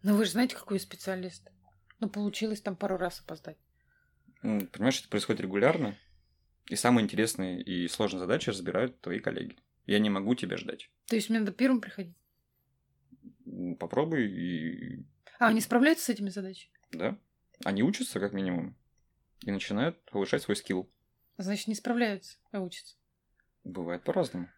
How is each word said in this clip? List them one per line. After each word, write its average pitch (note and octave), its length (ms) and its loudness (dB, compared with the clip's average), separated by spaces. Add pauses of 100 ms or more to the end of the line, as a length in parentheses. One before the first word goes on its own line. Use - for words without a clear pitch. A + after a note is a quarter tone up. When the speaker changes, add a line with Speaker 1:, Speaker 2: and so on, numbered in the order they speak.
Speaker 1:
Ну G#3 140 6
вы G#3+ 100 6
же E3 60 -2
знаете, B3 240 2
какой - 200 -4
я F#3 60 -2
специалист. - 680 -8 (500)
Ну, G3+ 100 -2
получилось G#3 500 -2
там F#3+ 160 -4
пару F#3+ 220 -2
раз F3 220 -4
опоздать. D#3+ 360 -14 (880)
Speaker 2:
Ну, G#2 220 0
понимаешь, B2+ 320 0
это - 100 -12
происходит G#2 320 0
регулярно. G#2 560 2 (720)
И - 60 -2
самые A#2+ 300 6
интересные F#2+ 580 0
и F2+ 240 -2
сложные F#2+ 320 0
задачи G#2 320 0
разбирают G2 500 -2
твои F2+ 200 -4
коллеги. - 360 -4 (300)
Я G#2 140 4
не G#2+ 100 4
могу G2 240 2
тебя G2 220 -4
ждать. - 340 -10 (160)
Speaker 1:
То - 80 0
есть G#3+ 160 0
мне A3+ 80 2
надо G3+ 140 0
первым B3+ 280 4
приходить? F3+ 360 -12 (1300)
Speaker 2:
Ну, F2+ 320 -6
попробуй C#3+ 520 0
и F2 760 -6 (320)
Speaker 1:
А, A#3+ 80 6
они A3+ 140 6
справляются C4+ 460 4
с - 20 -2
этими G3+ 220 -2
задачами? F#3+ 420 -10 (180)
Speaker 2:
Да. A2 260 -2 (480)
Они G2 200 2
учатся, G#3 340 0
как G2 140 0
минимум, F2+ 440 -2 (680)
и G#2 100 -4
начинают G#2+ 540 -2
повышать - 360 0
свой G2+ 140 0
скилл. - 360 -4 (460)
Speaker 1:
Значит, G3 300 -4
не G#3+ 80 -2
справляются, A#3 640 -2 (120)
а G#3 80 -6
учатся. - 380 -10 (680)
Speaker 2:
Бывает F2 400 -6
по-разному. F3 560 -2